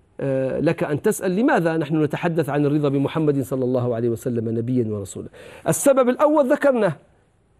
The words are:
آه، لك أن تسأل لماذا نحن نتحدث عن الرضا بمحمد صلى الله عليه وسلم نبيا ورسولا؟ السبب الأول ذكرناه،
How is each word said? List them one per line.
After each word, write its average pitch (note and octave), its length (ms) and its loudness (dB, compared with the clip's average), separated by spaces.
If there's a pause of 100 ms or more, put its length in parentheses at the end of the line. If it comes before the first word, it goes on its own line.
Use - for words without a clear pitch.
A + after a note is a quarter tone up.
(200)
آه، C3 400 -2
لك D#3+ 240 0
أن D3 180 -2
تسأل G3 340 0
لماذا F#3 420 2
نحن D#3 260 0
نتحدث D#3 460 -2
عن D3 160 0
الرضا D3 240 0
بمحمد C#3+ 520 0
صلى C3 240 -4
الله B2 300 0
عليه A#2 140 0
وسلم A2+ 480 -4
نبيا A#2+ 300 0
ورسولا؟ G2 400 -8 (400)
السبب B3+ 420 4
الأول D4 400 2
ذكرناه، B3 460 2 (640)